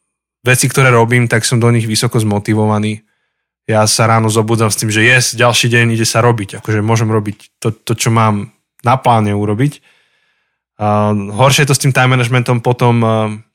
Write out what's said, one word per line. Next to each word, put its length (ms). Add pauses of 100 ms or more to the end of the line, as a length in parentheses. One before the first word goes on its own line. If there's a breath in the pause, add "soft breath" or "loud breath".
(420)
veci, 240
ktoré 240
robím, 400
tak 160
som 160
do 80
nich 160
vysoko 320
zmotivovaný. 880 (640)
Ja 160
sa 240
ráno 240
zobudzam 400
s 80
tým, 80
že 160
yes, 320
ďalší 320
deň 240
ide 160
sa 160
robiť, 320
akože 240
môžem 320
robiť 480
to, 80
to, 240
čo 160
mám 400 (320)
na 160
pláne 400
urobiť. 400 (1000)
A 400
horšie 480
je 80
to 60
s 100
tým 80
time 180
managementom 460
potom, 440
a, 280 (240)